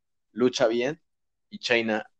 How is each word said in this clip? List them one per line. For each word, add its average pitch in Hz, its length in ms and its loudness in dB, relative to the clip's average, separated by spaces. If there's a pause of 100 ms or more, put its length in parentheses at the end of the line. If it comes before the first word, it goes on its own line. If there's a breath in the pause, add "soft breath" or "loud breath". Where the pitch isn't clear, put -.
(320)
lucha 123 340 2
bien 120 340 -2 (500)
y 104 80 -16
Shayna 113 600 0